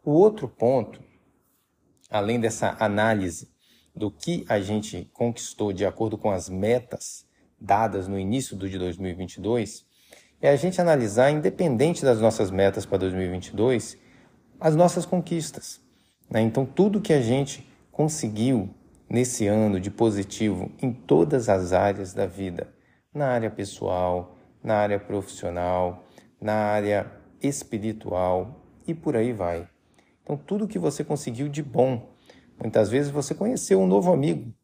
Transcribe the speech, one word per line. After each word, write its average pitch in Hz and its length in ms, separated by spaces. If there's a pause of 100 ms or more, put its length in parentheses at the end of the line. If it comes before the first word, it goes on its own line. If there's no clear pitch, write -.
O 147 100
outro 196 360
ponto, 120 560 (1040)
além 107 300
dessa 110 400
análise 104 720 (440)
do 107 160
que - 380
a 107 140
gente 101 500
conquistou 117 640
de 98 120
acordo 104 320
com 107 140
as 90 160
metas 107 800 (340)
dadas 101 480
no 98 100
início 107 380
do 95 140
de 92 100
dois 90 180
mil 95 140
e - 20
vinte 90 220
e 98 60
dois, 110 440 (560)
é 143 60
a 143 80
gente 180 240
analisar, 135 520
independente 156 680
das 117 200
nossas 110 280
metas 98 360
pra 98 120
dois 92 160
mil 92 100
e 92 60
vinte 90 180
e - 80
dois, 117 420 (600)
as 160 160
nossas 175 320
conquistas, - 760 (480)
né? 110 100
Então, 113 260
tudo 196 360
que - 100
a 147 80
gente 127 500 (220)
conseguiu 117 840 (340)
nesse 120 380
ano 104 340
de 98 120
positivo 101 800 (100)
em 127 100
todas 139 560
as 92 260
áreas 95 380
da 98 140
vida, 90 480 (400)
na 147 140
área 117 240
pessoal, 90 840 (280)
na 110 140
área 101 220
profissional, 90 1040 (380)
na 107 140
área 104 560 (280)
espiritual 101 1300 (220)
e 165 80
por 151 200
aí 113 160
vai. 87 380 (540)
Então, - 120
tudo 202 320
que 196 120
você 151 240
conseguiu 139 440
de 143 140
bom. 123 480 (500)
Muitas 110 300
vezes 143 220
você 147 240
conheceu 196 440
um 190 60
novo 185 260
amigo. 139 400 (120)